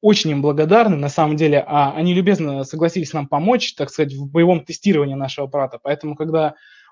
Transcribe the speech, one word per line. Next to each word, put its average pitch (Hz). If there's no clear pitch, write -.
Очень 208
им 143
благодарны, 160
на 143
самом 151
деле. 147
А, 143
они 175
любезно 165
согласились 160
нам 143
помочь, 185
так 143
сказать, 143
в 139
боевом 170
тестировании 151
нашего 135
аппарата. 135
Поэтому, 147
когда 156